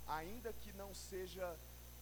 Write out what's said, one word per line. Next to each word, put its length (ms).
Ainda 440
que 220
não 220
seja 600